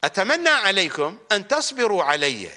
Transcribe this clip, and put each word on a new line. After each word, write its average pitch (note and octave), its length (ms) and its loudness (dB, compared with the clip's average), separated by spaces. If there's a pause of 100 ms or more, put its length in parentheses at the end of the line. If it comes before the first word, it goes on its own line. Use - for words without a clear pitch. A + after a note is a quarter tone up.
أتمنى A#3+ 440 0
عليكم G3 680 0 (140)
أن G3+ 160 -2
تصبروا B3 560 0
علي C#3 520 0